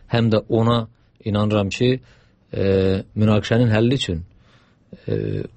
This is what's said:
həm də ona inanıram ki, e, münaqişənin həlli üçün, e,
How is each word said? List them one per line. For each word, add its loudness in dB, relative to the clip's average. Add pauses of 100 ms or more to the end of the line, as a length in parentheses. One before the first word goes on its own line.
(120)
həm 2
də 2
ona 0 (360)
inanıram 0
ki, -2 (520)
e, -4 (540)
münaqişənin 2
həlli 2
üçün, -6 (840)
e, -4 (140)